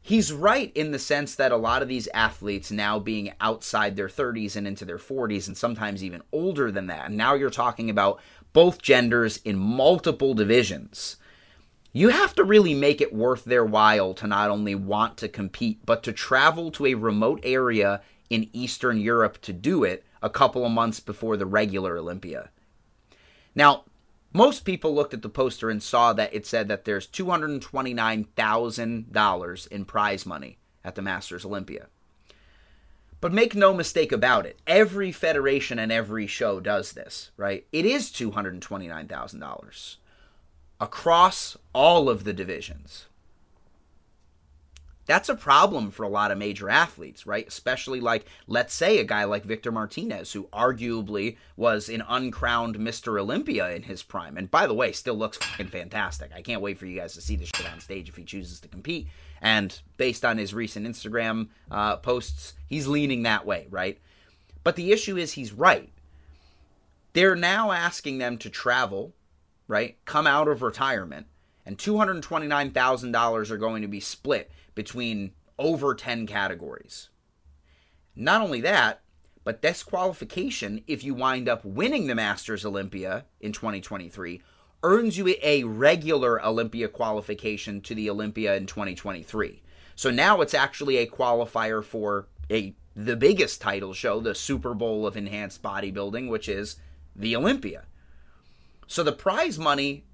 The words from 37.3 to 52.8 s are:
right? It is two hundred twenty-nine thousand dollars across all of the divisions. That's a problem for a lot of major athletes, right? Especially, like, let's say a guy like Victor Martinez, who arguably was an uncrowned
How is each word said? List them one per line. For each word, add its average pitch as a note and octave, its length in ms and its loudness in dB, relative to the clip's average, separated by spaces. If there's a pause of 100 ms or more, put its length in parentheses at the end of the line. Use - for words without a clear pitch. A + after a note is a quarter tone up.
right? G2 340 -4
It E3 140 2
is B3+ 260 0
two A2 200 -4
hundred F#2+ 280 -6
twenty-nine E2 480 -12
thousand C2+ 320 -12
dollars - 560 -16 (840)
across - 800 4 (160)
all D3 380 8
of G2+ 140 0
the G2+ 100 -4
divisions. - 720 -10 (2000)
That's E3 220 4
a C4 80 0
problem C#3+ 560 4
for A2+ 100 -10
a G#2 60 -4
lot G#2 240 2
of G2 60 -4
major G2+ 300 -6
athletes, A#2+ 600 0
right? G#2 180 -4
Especially, B2+ 540 -6
like, A#2 260 -2 (220)
let's A#2 260 0
say F#3+ 240 4
a A2+ 60 2
guy G#2 180 0
like G2+ 220 -2
Victor A2 260 -6
Martinez, A2 600 -6
who G2 200 -10
arguably A2+ 840 -2 (180)
was G#2+ 340 0
an A2 200 -6
uncrowned A#2 720 -2